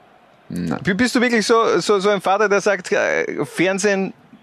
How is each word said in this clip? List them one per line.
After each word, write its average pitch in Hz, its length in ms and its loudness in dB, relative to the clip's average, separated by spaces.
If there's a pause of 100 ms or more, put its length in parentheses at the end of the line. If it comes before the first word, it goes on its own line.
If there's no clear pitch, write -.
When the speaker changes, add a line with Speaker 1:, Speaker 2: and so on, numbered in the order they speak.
(480)
Speaker 1:
Nein. 87 360 -6
Speaker 2:
B-, 196 100 -2
bist 233 220 0
du 233 60 2
wirklich 233 240 2
so, 220 340 2
so, 202 200 0
so 196 120 0
ein 196 100 0
Vater, 202 260 2
der 196 140 2
sagt, 196 320 -2
äh, 92 500 0
Fernsehen, 190 720 -2 (300)